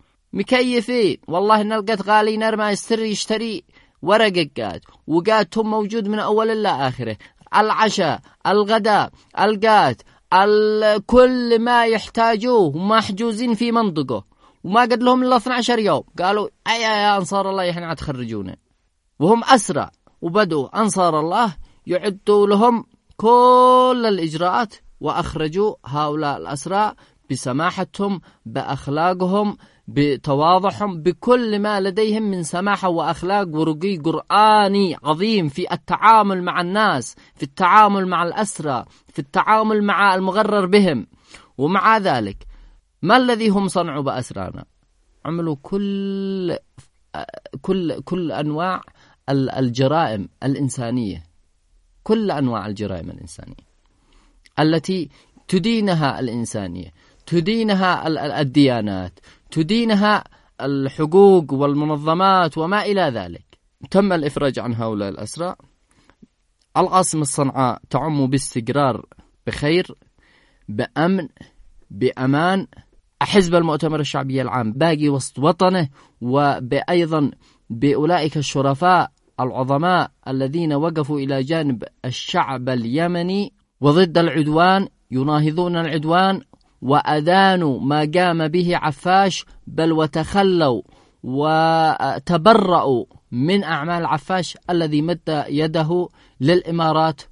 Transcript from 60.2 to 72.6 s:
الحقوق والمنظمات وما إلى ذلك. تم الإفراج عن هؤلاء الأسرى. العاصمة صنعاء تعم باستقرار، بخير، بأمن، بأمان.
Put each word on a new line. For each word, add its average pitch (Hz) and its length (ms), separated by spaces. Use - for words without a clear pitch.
الحقوق 151 920
والمنظمات 151 1080
وما 185 240
إلى 196 180
ذلك. 104 440
تم 196 220
الإفراج 143 460
عن 113 160
هؤلاء 110 340
الأسرى. 156 460
العاصمة 170 480
صنعاء 135 560
تعم 143 360
باستقرار، 127 800
بخير، 156 480
بأمن، 190 600
بأمان. 139 760